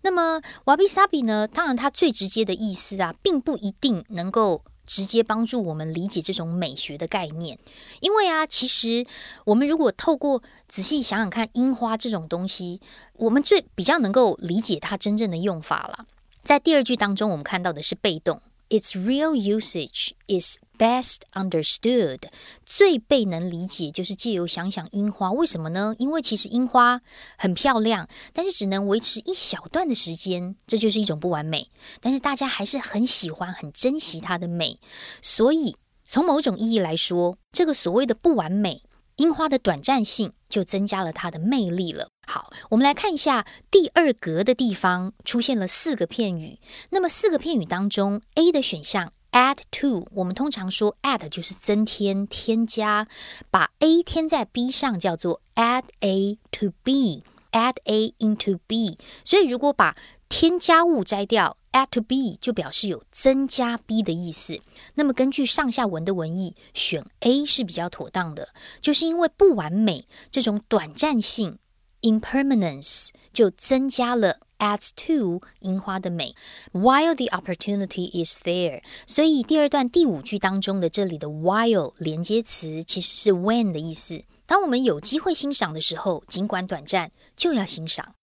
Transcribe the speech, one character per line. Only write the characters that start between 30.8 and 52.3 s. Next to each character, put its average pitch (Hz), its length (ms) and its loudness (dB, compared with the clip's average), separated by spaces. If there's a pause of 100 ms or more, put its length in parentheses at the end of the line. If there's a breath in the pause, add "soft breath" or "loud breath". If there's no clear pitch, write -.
是 214 120 0
一 208 40 -2
种 160 140 -4
不 180 100 -4
完 151 160 -2
美。 156 240 -6 (300 loud breath)
但 247 140 -2
是 277 80 -2
大 277 160 -2
家 277 100 -2
还 247 180 -6
是 202 120 2
很 214 280 -2
喜 180 240 4
欢、 175 240 -10
很 151 200 -14
珍 277 260 2
惜 165 220 2
它 180 160 -4
的 175 100 -8
美， 170 320 -2 (420 loud breath)
所 233 300 4
以 311 240 -2 (320)
从 311 180 2
某 311 160 2
种 214 160 0
意 226 140 -2
义 220 80 2
来 165 160 -2
说， 175 420 0 (140)
这 359 140 2
个 311 80 0
所 - 180 0
谓 247 140 2
的 240 100 -2
不 330 200 2
完 165 140 -2
美， 190 340 -2 (340)
樱 320 160 4
花 311 160 0
的 269 100 2
短 156 220 -2
暂 254 240 2
性 - 260 0 (160)
就 202 160 0
增 196 240 0
加 196 160 -4
了 165 80 -4
它 - 180 -8
的 160 80 -12
魅 202 320 -2
力 175 220 -4
了。 - 160 -6 (180)
好， - 280 -10 (160 loud breath)
我 220 80 2
们 254 60 6
来 285 100 6
看 392 180 -2
一 311 60 -2
下 247 280 0 (260 loud breath)
第 370 180 8
二 311 240 4
格 170 300 -2
的 247 100 4
地 247 180 0
方 185 420 -2 (120)
出 240 160 0
现 247 160 0
了 185 100 -2
四 - 280 4
个 185 100 0
片 185 340 -4
语。 156 200 -16 (320 loud breath)
那 381 100 0
么 349 80 0
四 - 180 4
个 320 120 2
片 311 200 -2
语 165 60 -2
当 185 240 -2
中， 202 320 0 (140)
A 330 160 6
的 302 100 2
选 160 220 -2
项 180 280 -2 (200)
add 254 260 4 (140)
to， 220 420 -2
我 196 100 -4
们 180 120 -4
通 269 140 -2
常 185 200 -6
说 208 320 0
add 240 280 -2
就 165 120 -8
是 - 140 -6
增 214 280 0
添、 202 440 -2
添 226 400 -2